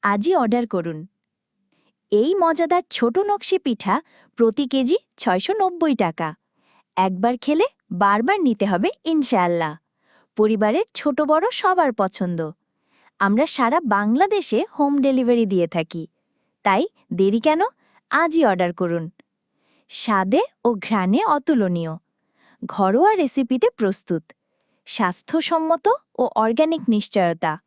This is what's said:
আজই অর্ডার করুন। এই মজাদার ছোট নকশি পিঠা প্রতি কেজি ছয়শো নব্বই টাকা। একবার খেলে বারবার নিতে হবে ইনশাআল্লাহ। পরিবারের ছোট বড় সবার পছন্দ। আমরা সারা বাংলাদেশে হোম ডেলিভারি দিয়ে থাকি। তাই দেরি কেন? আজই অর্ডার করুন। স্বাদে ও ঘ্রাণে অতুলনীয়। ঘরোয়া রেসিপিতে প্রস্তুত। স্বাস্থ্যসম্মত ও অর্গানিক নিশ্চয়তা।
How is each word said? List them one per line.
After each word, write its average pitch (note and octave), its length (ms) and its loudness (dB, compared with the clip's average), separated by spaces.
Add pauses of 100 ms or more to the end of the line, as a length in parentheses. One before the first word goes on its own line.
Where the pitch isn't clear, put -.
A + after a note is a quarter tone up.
আজই G#3+ 340 0
অর্ডার A#3+ 320 0
করুন। E3 400 -6 (1040)
এই B3 240 2
মজাদার E4 540 2
ছোট A#3 300 0
নকশি G4+ 400 -2
পিঠা A#3 420 -2 (340)
প্রতি A#3 320 0
কেজি C4+ 300 0 (200)
ছয়শো F#3+ 360 0
নব্বই F4 420 0
টাকা। E3 400 -4 (600)
একবার F#3+ 420 0
খেলে D#4 280 0 (260)
বারবার G#3+ 500 2
নিতে A#3 240 0
হবে G3+ 240 0 (160)
ইনশাআল্লাহ। F3+ 720 0 (600)
পরিবারের G#3+ 480 2 (100)
ছোট D4 280 -2
বড় D#4 300 2
সবার F4+ 420 0
পছন্দ। F3 580 -4 (680)
আমরা G#3 260 2
সারা C#4 340 0
বাংলাদেশে C4+ 880 0 (140)
হোম C#4+ 200 2
ডেলিভারি B3+ 460 2
দিয়ে F3+ 220 0
থাকি। E3 400 -6 (560)
তাই G#3 240 2 (260)
দেরি G3 260 2
কেন? D#4 220 2 (480)
আজই D#4+ 360 0
অর্ডার F#3 280 2
করুন। E3+ 360 -4 (800)
স্বাদে G3+ 520 0 (240)
ও A#3+ 80 2
ঘ্রাণে G3+ 520 0
অতুলনীয়। G3+ 680 0 (720)
ঘরোয়া A#3+ 500 2
রেসিপিতে C4+ 540 0
প্রস্তুত। F#3+ 540 -4 (640)
স্বাস্থ্যসম্মত D#4+ 1000 -2 (320)
ও B3 160 0
অর্গানিক D4 540 0
নিশ্চয়তা। F3 760 0